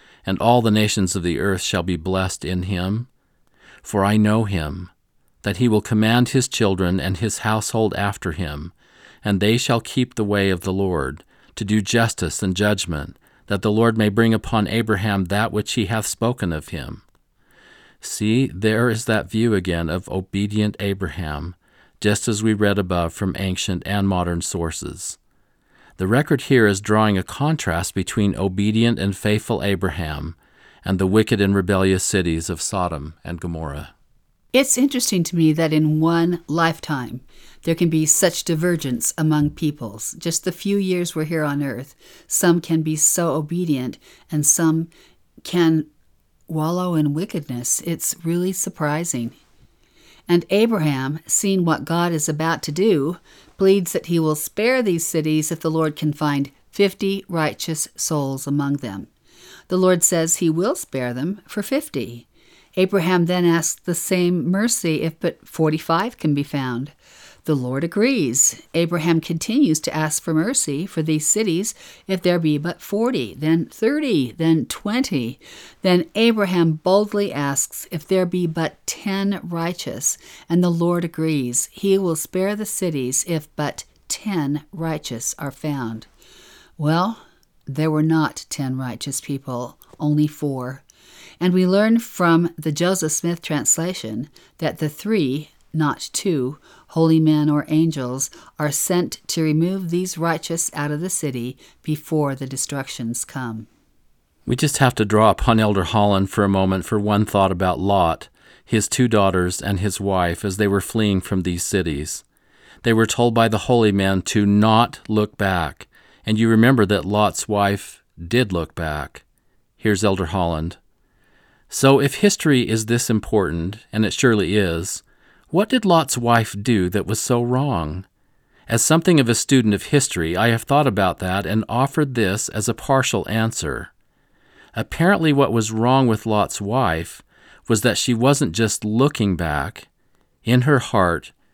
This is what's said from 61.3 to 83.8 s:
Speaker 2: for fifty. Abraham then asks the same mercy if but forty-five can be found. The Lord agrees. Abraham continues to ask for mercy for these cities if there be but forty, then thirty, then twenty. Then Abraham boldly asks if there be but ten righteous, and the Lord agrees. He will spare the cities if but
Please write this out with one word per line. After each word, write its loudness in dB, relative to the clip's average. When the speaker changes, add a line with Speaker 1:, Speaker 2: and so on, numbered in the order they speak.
Speaker 2:
for -6
fifty. -6
Abraham 2
then 2
asks 2
the -4
same 0
mercy 0
if -4
but -6
forty-five 0
can 0
be 0
found. -4
The 0
Lord -2
agrees. 0
Abraham 0
continues 0
to -6
ask -2
for -4
mercy -2
for -4
these 0
cities 0
if -4
there 2
be 2
but -8
forty, -2
then 2
thirty, 0
then 2
twenty. -4
Then 2
Abraham 2
boldly 0
asks -4
if -8
there 2
be -2
but -4
ten -4
righteous, -6
and 4
the 4
Lord 0
agrees. -2
He 2
will -2
spare -2
the -6
cities -4
if -4
but -6